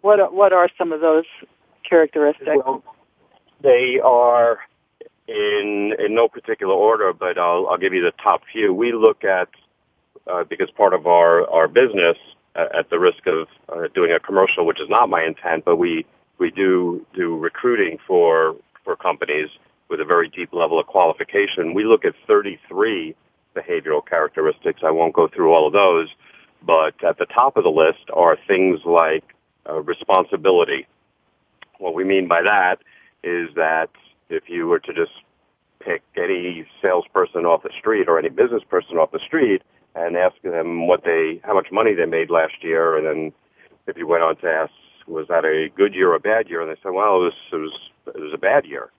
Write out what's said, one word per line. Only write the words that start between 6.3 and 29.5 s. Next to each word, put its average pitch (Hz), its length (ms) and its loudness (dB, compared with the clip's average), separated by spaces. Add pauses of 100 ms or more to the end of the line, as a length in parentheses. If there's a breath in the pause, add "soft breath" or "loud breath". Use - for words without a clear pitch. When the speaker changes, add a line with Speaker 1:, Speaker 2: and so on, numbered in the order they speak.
Speaker 2:
order, 104 380 2
but 87 240 -4
I'll, 87 320 0
I'll 87 100 -2
give 92 160 -2
you 90 80 0
the 87 100 0 (100)
top 101 200 0 (100)
few. 104 200 0
We 117 200 -2
look 110 320 2
at, 92 240 0 (760)
uh, 87 180 -6
because 92 260 -6
part 98 240 2
of 80 120 -2
our, 85 440 4
our 80 160 2
business, 95 500 2 (380)
uh, 82 180 -2
at 85 180 -4
the 85 80 -2
risk 90 280 0
of, 80 220 -4 (200)
uh, 82 260 -8
doing 87 180 0
a 82 80 0
commercial, 95 460 0
which 80 140 -4
is 73 80 -10
not 110 200 0
my 85 160 -2
intent, 80 400 -6
but 85 120 2
we, 82 300 -4 (320)
we 87 120 -2
do 90 600 -2
do 85 240 -6
recruiting 85 680 -4
for, 82 480 2 (300)
for 90 100 -6
companies 76 540 -6 (400)
with 78 120 -8
a 78 40 -4
very 85 240 0
deep 87 240 -12
level 82 260 -2
of 78 80 -4
qualification. 87 880 -2
We 104 100 -2
look 113 200 2
at 82 100 -2 (120)
thirty-three 98 880 -2 (400)
behavioral 78 520 -4
characteristics. 80 800 -4
I 80 60 2
won't 82 240 0
go 82 140 2
through 82 260 0
all 78 120 4
of 78 60 -2
those, 90 360 2 (540 soft breath)
but 80 420 0
at 82 140 0
the - 80 -4
top 127 300 0
of 101 80 0
the 85 60 4
list 80 420 0
are 82 240 4 (120)
things 92 360 2
like, 82 400 2 (440)